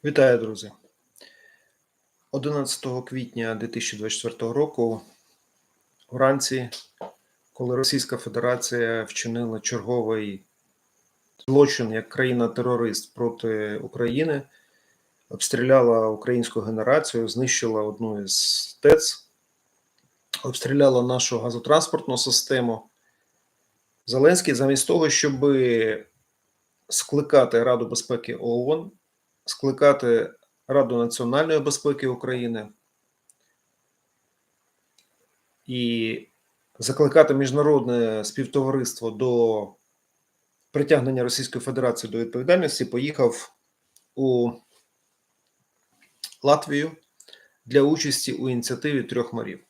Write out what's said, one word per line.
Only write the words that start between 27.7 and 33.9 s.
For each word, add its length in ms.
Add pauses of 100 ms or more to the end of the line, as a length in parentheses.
безпеки 520
оон, 520 (540)
скликати 840 (360)
Раду 300
національної 640
безпеки 480
України 640 (3000)